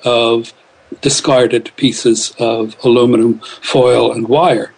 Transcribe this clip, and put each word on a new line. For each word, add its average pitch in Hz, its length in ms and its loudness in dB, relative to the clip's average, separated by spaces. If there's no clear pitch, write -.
of 117 480 0
discarded 127 640 0
pieces 117 420 0
of 113 460 -4
aluminum 120 560 2
foil 123 400 4
and 113 160 -6
wire. 135 480 0